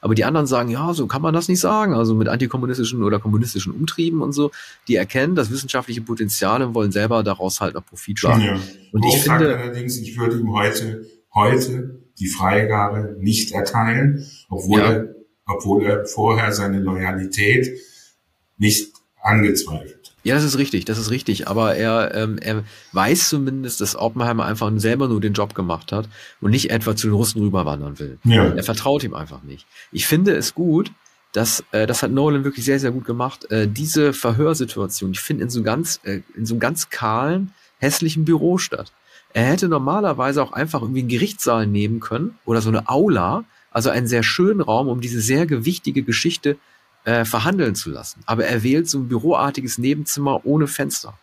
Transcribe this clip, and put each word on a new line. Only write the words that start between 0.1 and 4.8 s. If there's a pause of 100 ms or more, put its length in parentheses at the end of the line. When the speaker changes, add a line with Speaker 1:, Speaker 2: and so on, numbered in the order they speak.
Speaker 1:
die
anderen
sagen,
"Ja,
so
kann
man
das
nicht
sagen",
also
mit
antikommunistischen
oder
kommunistischen
Umtrieben
und
so, (380)